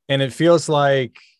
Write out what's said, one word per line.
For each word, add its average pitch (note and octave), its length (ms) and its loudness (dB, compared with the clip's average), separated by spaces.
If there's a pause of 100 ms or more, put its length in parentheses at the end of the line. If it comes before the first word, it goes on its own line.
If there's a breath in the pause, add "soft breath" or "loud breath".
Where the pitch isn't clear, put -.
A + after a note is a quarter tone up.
And C#3 140 -2
it B2+ 120 -4
feels E3 360 2
like, C#3 480 0 (220)